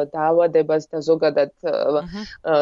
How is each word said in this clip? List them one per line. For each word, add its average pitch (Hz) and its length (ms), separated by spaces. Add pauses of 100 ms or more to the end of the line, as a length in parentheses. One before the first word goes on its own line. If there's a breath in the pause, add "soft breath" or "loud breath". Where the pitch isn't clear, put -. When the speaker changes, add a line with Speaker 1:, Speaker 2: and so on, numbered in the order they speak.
Speaker 1:
დაავადებას 160 800
და 165 140
ზოგადად, 147 600
ა, 170 140 (220)
Speaker 2:
მმ. 175 300 (140)
Speaker 1:
ა, 160 220